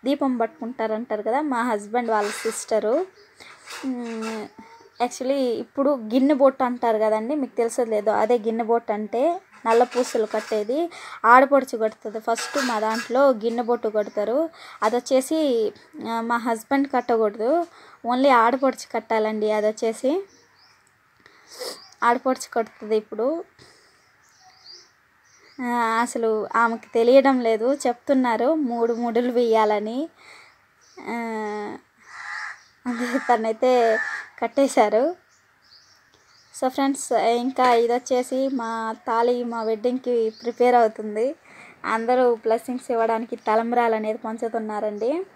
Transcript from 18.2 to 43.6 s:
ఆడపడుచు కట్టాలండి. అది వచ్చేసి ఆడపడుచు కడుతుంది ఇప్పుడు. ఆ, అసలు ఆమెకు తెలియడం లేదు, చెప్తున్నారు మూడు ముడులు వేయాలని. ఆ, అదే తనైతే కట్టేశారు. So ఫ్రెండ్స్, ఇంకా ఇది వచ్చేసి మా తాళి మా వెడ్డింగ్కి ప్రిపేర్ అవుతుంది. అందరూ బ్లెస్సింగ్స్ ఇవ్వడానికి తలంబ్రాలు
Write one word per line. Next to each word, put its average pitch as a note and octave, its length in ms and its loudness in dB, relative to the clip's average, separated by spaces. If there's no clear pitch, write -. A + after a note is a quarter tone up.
ఆడపడుచు B3+ 640 2
కట్టాలండి. G#3+ 580 0
అది G#3+ 160 2
వచ్చేసి A3+ 560 -2
ఆడపడుచు B3+ 500 0
కడుతుంది A3 440 -4
ఇప్పుడు. A#3 460 -4
ఆ, A#3+ 400 0
అసలు A3 540 -2
ఆమెకు A3+ 380 0
తెలియడం B3+ 460 6
లేదు, A3+ 380 0
చెప్తున్నారు B3 680 0
మూడు A#3+ 400 0
ముడులు A#3+ 380 0
వేయాలని. A3 760 2
ఆ, - 120 -8
అదే A#3+ 320 -4
తనైతే A3+ 640 2
కట్టేశారు. B3+ 760 2
So C4 40 2
ఫ్రెండ్స్, C4+ 460 -2
ఇంకా A#3+ 600 2
ఇది A#3 200 4
వచ్చేసి C4 540 -2
మా A3+ 480 -4
తాళి A#3+ 360 2
మా A#3 200 -6
వెడ్డింగ్కి A3+ 800 -2
ప్రిపేర్ A#3+ 340 2
అవుతుంది. A3 600 0
అందరూ A#3+ 500 2
బ్లెస్సింగ్స్ A#3 560 -4
ఇవ్వడానికి A3+ 440 0
తలంబ్రాలు A#3 600 2